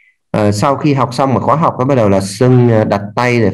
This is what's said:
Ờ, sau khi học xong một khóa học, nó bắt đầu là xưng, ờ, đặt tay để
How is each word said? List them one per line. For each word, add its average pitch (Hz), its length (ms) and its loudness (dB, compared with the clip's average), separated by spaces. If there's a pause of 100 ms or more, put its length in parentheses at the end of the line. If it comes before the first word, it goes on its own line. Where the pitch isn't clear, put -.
(340)
Ờ, 104 180 0
sau 135 240 -2
khi 143 180 -2
học 123 200 -2
xong 135 200 0
một 101 60 0
khóa - 160 0
học, 156 220 -2
nó 127 60 -2
bắt 139 100 0
đầu 110 140 2
là 98 120 2
xưng, 123 480 2
ờ, 110 160 2
đặt 104 180 -2 (140)
tay 120 240 0
để 101 140 0